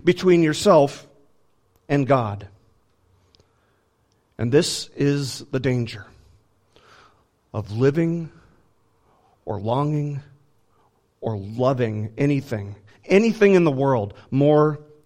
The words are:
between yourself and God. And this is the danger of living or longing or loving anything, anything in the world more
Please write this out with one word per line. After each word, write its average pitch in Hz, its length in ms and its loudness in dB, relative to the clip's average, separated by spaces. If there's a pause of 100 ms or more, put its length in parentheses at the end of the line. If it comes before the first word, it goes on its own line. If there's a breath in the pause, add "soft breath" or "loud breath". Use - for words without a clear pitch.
between 175 400 2
yourself 151 640 2 (800)
and 143 160 0
God. 107 420 -2 (1900)
And 117 140 -4
this - 440 0
is 143 540 -4
the 135 100 -4
danger 123 460 -4 (1500 soft breath)
of 101 200 -10
living 160 600 -2 (1120 soft breath)
or 98 160 -8
longing 143 640 -4 (960)
or 113 160 -6
loving 110 800 -4
anything, 123 580 -4 (300 soft breath)
anything 208 480 4
in 180 100 6
the 156 80 2
world 131 420 -2 (160 soft breath)
more 147 520 2 (240)